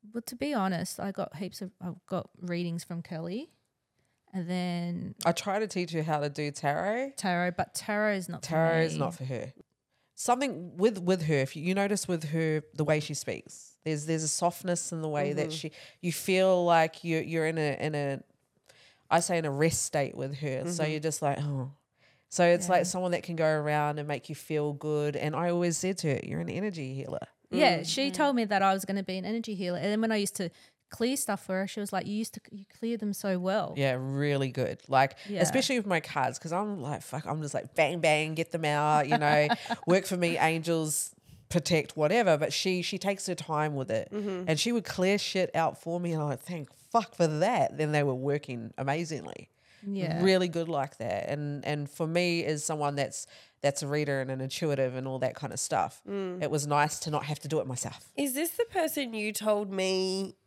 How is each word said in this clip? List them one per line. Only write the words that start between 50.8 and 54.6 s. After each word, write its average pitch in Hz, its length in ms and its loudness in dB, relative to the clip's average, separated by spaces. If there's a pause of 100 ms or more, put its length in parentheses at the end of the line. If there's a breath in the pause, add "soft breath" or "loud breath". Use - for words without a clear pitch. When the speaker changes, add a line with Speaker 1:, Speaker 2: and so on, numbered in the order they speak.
Speaker 2:
that. - 320 -2
And, 147 360 -4
and 147 240 -2
for 165 180 -4
me 170 380 2
as 151 180 -2
someone 147 320 0
that's - 320 -4 (360 loud breath)
that's 143 180 0
a 147 60 -4
reader 143 340 0
and 131 80 -4
an 131 120 -4
intuitive 131 540 -2